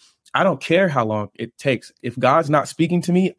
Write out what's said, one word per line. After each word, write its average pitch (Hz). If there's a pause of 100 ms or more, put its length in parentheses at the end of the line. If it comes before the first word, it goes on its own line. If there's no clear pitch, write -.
(340)
I 147
don't 160
care 180
how 135
long 107
it 117
takes. 127 (120)
If 117
God's 143
not 147
speaking 170
to 175
me, 185